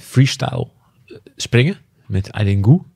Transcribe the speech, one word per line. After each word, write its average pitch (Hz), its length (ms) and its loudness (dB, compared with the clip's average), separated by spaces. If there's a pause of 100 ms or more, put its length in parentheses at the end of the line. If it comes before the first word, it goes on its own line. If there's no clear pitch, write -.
freestyle, - 680 -2 (380)
eh, - 100 -20 (200)
springen 131 400 0 (300)
met 95 240 -4
Eileen 98 340 -2
Gu, 113 60 4
waar 180 120 4 (140)